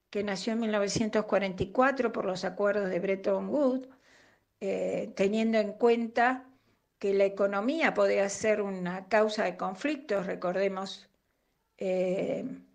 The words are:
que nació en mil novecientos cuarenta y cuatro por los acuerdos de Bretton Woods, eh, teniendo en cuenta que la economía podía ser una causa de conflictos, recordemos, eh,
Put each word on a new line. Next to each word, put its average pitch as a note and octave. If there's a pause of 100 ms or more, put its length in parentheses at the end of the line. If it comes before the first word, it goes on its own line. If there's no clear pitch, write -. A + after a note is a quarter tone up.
que G#3
nació G#3
en A3+
mil A3
novecientos G#3+
cuarenta F#3+
y G3
cuatro C4
por -
los F#3
acuerdos G3+
de F3+
Bretton F#3+
Woods, C4 (760)
eh, F#3+
teniendo A3
en G3+
cuenta A#3 (480)
que G3
la G3
economía G3+
podía G3+
ser G#3
una F#3
causa G#3+
de F3+
conflictos, G3
recordemos, F#3+ (680)
eh, F#3 (300)